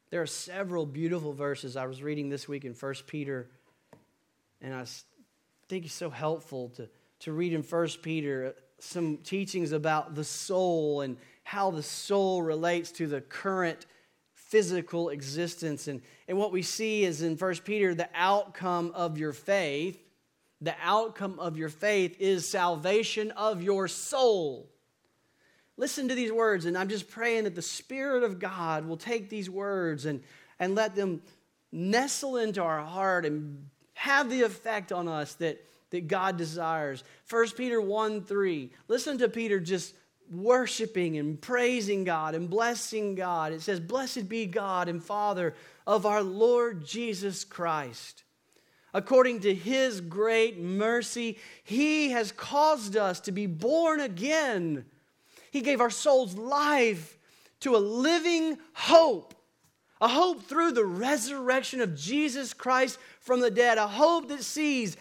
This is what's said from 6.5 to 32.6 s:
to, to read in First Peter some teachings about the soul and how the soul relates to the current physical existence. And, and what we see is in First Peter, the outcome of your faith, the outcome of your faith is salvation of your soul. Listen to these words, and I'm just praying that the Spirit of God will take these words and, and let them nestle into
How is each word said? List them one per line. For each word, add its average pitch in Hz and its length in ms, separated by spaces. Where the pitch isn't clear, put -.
to, 117 180
to 160 120
read 170 200
in 156 100
First 170 400
Peter 143 520
some 160 400
teachings 185 540
about 156 420
the 151 100
soul 165 800
and 127 140
how 196 280
the 156 120
soul 190 600
relates 170 500
to 165 140
the 143 140
current 185 640
physical 175 800
existence. 147 800
And, 135 120
and 185 100
what 208 120
we 185 120
see 214 420
is 160 160
in 165 160
First 180 280
Peter, 196 300
the 165 200
outcome 180 800
of 170 240
your 151 160
faith, 180 680
the 151 200
outcome 196 580
of 160 200
your 160 100
faith 185 520
is 190 280
salvation 190 840
of 202 300
your 196 260
soul. 196 840
Listen 262 320
to 254 60
these 240 180
words, 214 320
and 175 140
I'm 190 100
just 202 220
praying 226 340
that 185 100
the 170 60
Spirit 262 600
of 196 160
God 165 480
will 165 100
take 220 320
these 202 220
words 180 560
and, 143 160
and 190 160
let 214 200
them 190 260
nestle 247 680
into 220 240